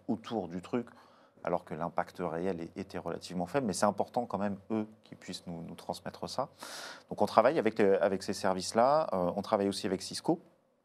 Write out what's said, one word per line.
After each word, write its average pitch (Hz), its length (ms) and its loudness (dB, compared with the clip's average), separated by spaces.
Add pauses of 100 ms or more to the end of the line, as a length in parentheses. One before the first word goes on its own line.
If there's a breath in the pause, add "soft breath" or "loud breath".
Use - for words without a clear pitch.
autour 107 400 -4
du 87 140 -8
truc, 120 240 -4 (580 loud breath)
alors 85 200 0
que - 80 -10
l'impact 85 460 -4
réel 85 420 -2
est, 82 160 -10
était 92 220 -8
relativement 87 480 -6
faible. 139 180 -2
Mais 101 80 0
c'est 107 140 2
important 110 400 0
quand 98 120 -4
même, 101 180 -2 (160)
eux, 107 160 -2 (160)
qu'ils - 120 -18
puissent - 300 -12
nous, 85 160 -10
nous 85 140 -12
transmettre - 520 -10
ça. 131 200 -4 (600 loud breath)
Donc - 140 0
on 101 40 4
travaille 127 340 6
avec, 110 180 2
euh, 98 220 8
avec 95 240 2
ces 104 80 -2
services-là. 110 800 2
Euh, 90 240 2
on 101 40 -4
travaille 98 280 2
aussi 98 180 -2
avec 92 160 -2
Cisco, - 380 -2 (440)